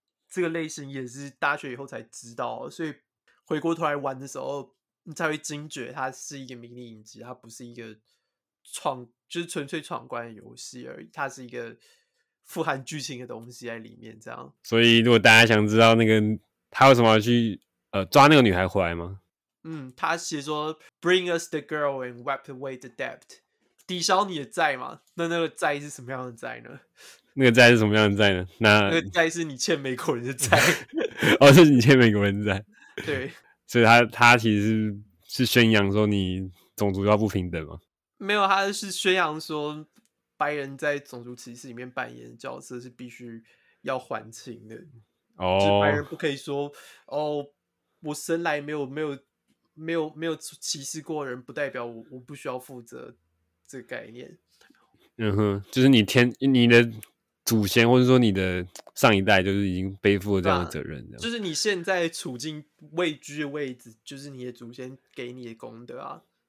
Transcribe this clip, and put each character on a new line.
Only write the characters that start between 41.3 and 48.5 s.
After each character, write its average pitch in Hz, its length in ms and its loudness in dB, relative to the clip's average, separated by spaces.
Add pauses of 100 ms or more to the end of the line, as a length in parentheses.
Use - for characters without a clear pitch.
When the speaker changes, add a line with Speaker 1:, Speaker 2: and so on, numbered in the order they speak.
Speaker 1:
歧 120 180 -20
视 117 140 -20
里 120 60 -16
面 123 160 -14
扮 120 260 -12
演 120 140 -20
的 120 80 -20
角 127 240 -14
色 123 180 -14
是 127 100 -18
必 120 200 -18
须 117 340 -20 (380)
要 131 180 -8
还 113 320 -14
清 110 380 -20
的。 110 60 -18 (600)
Speaker 2:
哦。 92 240 0
Speaker 1:
就 196 60 4
是 143 160 4
白 202 80 4
人 147 160 -2
不 160 100 -16
可 156 140 -4
以 139 80 -6
说 143 340 -8 (360)
，“哦， 147 380 -6 (580)
我 147 120 -10
生 170 260 -6
来 151 200 -4